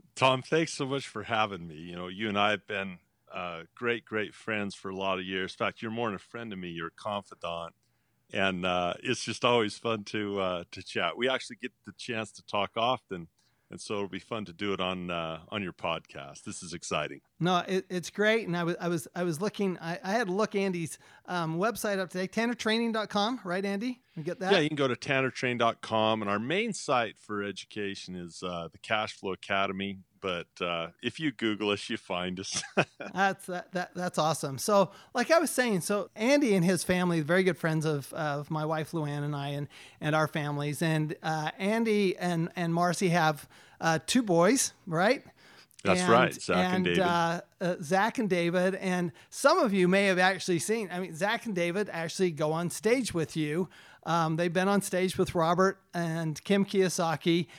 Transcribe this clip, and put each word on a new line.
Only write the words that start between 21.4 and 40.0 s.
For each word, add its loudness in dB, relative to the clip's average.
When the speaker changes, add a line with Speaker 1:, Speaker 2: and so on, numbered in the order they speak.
Speaker 2:
website 0
up -4
today, -4
tanner 0
training 0
dot -2
com, 0
right, -2
Andy? -4
You -10
get -6
that? 4
Speaker 1:
Yeah, 6
you 2
can -2
go 4
to 2
tanner 2
train -2
dot 4
com. 4
And 0
our 2
main -2
site 0
for -6
education -6
is, -10
uh, -6
the -20
Cash -4
Flow -4
Academy. -2
But, -4
uh, -2
if -6
you -2
Google -2
us, -2
you -4
find -4
us. -6
<laughs> -2
Speaker 2:
That's, 0
that, -10
that, -6
that's -6
awesome. 0
So, 4
like 0
I 8
was 2
saying, 2
so -2
Andy 4
and 6
his 2
family, 2
very 4
good 2
friends 0
of, -2
of -4
my -2
wife -4
Luann -2
and -4
I, -6
and, -6